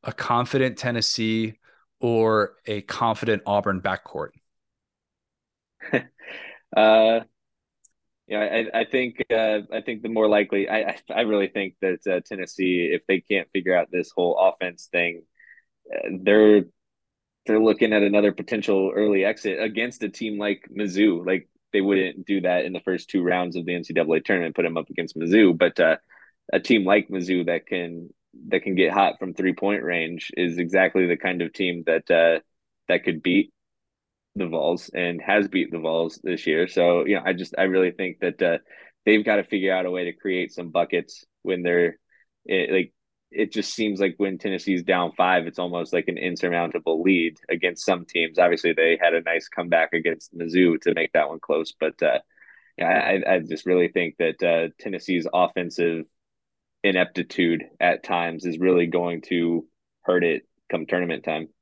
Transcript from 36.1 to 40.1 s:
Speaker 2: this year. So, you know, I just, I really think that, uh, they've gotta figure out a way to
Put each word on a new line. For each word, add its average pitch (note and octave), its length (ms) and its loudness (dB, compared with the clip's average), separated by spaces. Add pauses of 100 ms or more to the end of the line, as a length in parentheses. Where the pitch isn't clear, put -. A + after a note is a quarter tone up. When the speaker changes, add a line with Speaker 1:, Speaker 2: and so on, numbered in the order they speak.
Speaker 2:
this F2 200 -6
year. E2 220 0
So, F2 400 2
you G2+ 80 2
know, F2 100 -4
I F#2 100 0
just, F2 220 -10
I F#2 60 0
really F#2 300 2
think F2+ 260 -8
that, F2+ 240 -4
uh, E2+ 160 0 (480)
they've G#2+ 180 4
gotta G#2 200 0
figure F#2+ 280 -2
out F#2 140 0
a F2+ 60 -4
way F2+ 140 -4
to E2+ 60 -8